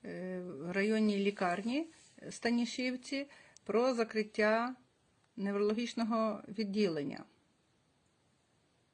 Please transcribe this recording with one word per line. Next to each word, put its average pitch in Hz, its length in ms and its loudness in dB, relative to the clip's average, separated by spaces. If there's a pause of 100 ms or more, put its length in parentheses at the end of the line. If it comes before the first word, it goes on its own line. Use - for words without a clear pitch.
е, 185 340 -6
в 175 320 -8
районній 208 460 2
лікарні 202 680 0 (420)
Станішівці 247 960 -2 (360)
про 240 300 4
закриття 220 800 2 (640)
неврологічного 214 1080 0
відділення. 190 760 0 (1700)